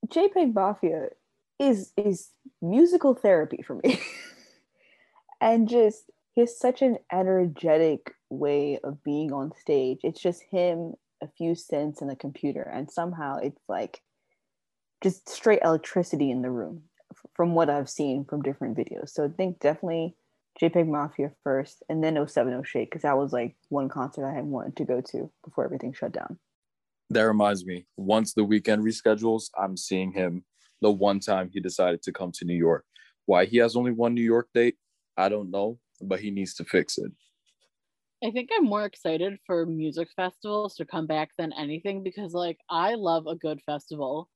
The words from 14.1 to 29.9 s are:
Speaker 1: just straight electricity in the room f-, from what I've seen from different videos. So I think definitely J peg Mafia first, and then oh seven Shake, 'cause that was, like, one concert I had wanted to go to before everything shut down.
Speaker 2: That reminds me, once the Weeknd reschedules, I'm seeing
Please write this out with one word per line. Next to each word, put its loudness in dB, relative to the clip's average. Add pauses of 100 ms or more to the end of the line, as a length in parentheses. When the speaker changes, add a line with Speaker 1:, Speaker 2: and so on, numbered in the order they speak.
Speaker 1:
just -2
straight 4
electricity 0
in -2
the -4
room -6 (300)
f-, -20
from 2
what 4
I've 0
seen -2
from -6
different -4
videos. -6
So -2
I 0
think -4
definitely -2 (440)
J 4
peg 2
Mafia -4 (120)
first, -4
and 0
then 2
oh 0
seven 0
Shake, -4
'cause -12
that 2
was, 0
like, -4 (140)
one -2
concert -8
I -6
had -6
wanted -8
to -4
go -2
to -8 (140)
before -4
everything -8
shut -8
down. -10 (720)
Speaker 2:
That 4
reminds 4
me, -10 (100)
once 0
the 2
Weeknd 2
reschedules, 0
I'm -4
seeing -4